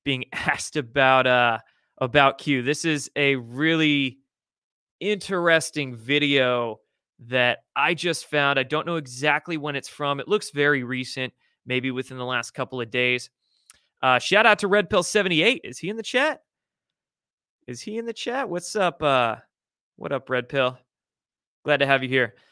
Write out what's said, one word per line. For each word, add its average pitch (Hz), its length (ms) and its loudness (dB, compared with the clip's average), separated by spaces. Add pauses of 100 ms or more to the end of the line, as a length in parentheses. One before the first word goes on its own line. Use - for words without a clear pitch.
being 131 260 -4
<laughs> - 40 -14
asked - 420 -4
about, 131 520 2
uh, 120 320 2 (400)
about 139 400 4
Q. 139 220 -2
This 139 220 -4
is 156 320 -2
a 139 220 2
really 143 840 0 (800)
interesting 170 960 0
video 123 840 2 (460)
that 123 320 2 (160)
I 151 180 2
just 170 320 -4
found. 139 340 0
I 131 40 0
don't 151 220 -4
know 170 120 -4
exactly 147 600 -4
when 143 180 -6
it's - 140 -10
from. 143 300 -4
It - 80 -10
looks 196 240 -2
very 143 320 2
recent, 127 500 -8 (320)
maybe 127 260 -2
within 131 260 -8
the 123 80 -8
last 123 260 -4
couple 127 300 -8
of 113 100 -8
days. 123 380 0 (720)
Uh, 127 180 4
shout 202 260 4
out 214 140 6
to 208 80 -2
Red 202 220 2
Pill 208 140 2
seventy-eight. 190 600 2
Is 123 120 -12
he 170 120 -8
in 220 80 -8
the 226 60 -10
chat? 277 400 -2 (1200)
Is 123 140 -12
he 214 160 -8
in 233 80 -6
the 233 80 -8
chat? 247 360 -6
What's 175 260 -8
up, 175 280 -2
uh, 123 340 2 (600)
what - 140 -8
up, 135 180 -6
Red 123 180 -2
Pill? 127 300 -2 (880)
Glad 143 120 2
to 139 80 2
have 135 180 2
you 127 60 -6
here. 127 260 0 (160)